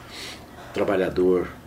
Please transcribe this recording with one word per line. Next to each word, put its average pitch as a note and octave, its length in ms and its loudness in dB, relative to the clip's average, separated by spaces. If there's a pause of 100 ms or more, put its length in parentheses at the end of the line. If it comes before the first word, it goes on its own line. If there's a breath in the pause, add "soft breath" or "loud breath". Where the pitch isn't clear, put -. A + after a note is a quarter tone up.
(720 loud breath)
trabalhador F#2 760 4 (180)